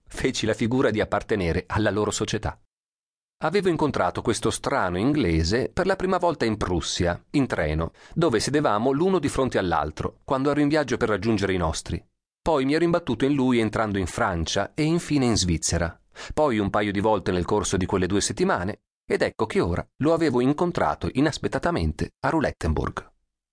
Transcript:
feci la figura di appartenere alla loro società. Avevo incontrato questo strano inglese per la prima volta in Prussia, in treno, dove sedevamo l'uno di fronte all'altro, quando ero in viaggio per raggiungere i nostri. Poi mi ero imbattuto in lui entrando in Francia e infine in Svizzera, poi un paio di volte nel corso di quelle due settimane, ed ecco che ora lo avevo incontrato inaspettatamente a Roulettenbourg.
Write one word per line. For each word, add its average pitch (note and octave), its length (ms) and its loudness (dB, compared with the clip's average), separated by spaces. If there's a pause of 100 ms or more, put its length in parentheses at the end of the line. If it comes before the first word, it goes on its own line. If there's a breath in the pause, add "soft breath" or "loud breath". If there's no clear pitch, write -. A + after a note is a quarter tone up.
feci - 400 -4
la G#2+ 100 0
figura B2+ 340 2
di G#2 100 0
appartenere F#2 680 0
alla G#2+ 240 0
loro G#2 200 0
società. - 480 -4 (840)
Avevo F3+ 260 2
incontrato C3+ 520 0
questo - 280 0
strano G2+ 480 -2
inglese G2+ 720 2
per F3+ 160 -2
la F#3+ 100 2
prima F#3+ 220 0
volta E3+ 260 0
in A2 140 0
Prussia, F2 720 -2
in C#3 140 2
treno, D#2+ 480 -2 (200 loud breath)
dove C#3+ 280 2
sedevamo C3 500 2
l'uno F3 280 2
di C#3+ 100 -2
fronte B2 280 0
all'altro, D#2+ 680 -2
quando C3+ 240 0
ero C#3+ 100 2
in D3 80 4
viaggio C#3+ 300 0
per A#2+ 100 0
raggiungere G2+ 460 0
i F#2 40 0
nostri. E2 460 -4 (380)
Poi D3 240 2
mi C#3 80 2
ero E3 100 2
imbattuto E3+ 400 0
in C#3 100 2
lui B2+ 260 2
entrando G#2+ 380 0
in F#2 100 -2
Francia G2 640 -2
e D3+ 100 -2
infine D3+ 420 0
in A2+ 120 2
Svizzera, E2+ 600 -2 (360 loud breath)
poi C#3+ 240 2
un G2 140 0
paio G#2 200 0
di G2 80 -2
volte G2+ 320 2
nel F2+ 140 0
corso G2+ 320 0
di F2+ 80 0
quelle F2+ 220 0
due G2 140 0
settimane, G#2+ 600 -2 (280)
ed - 120 0
ecco A2+ 240 -2
che F#3 160 0
ora F2 260 -2 (100)
lo D3 140 2
avevo D#3 300 2
incontrato D3+ 720 0
inaspettatamente C3 1000 -2 (100)
a C3+ 40 0
Roulettenbourg. D#2+ 800 -2 (440)